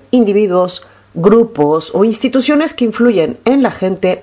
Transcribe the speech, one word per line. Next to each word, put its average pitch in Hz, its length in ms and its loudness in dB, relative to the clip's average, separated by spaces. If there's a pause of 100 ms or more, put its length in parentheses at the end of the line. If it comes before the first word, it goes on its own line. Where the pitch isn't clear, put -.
(120)
individuos, 196 760 0 (280)
grupos 170 800 2
o 196 100 0
instituciones 262 680 -2
que 247 100 -2
influyen 220 600 0
en 269 200 2
la 202 80 -2
gente 185 500 -4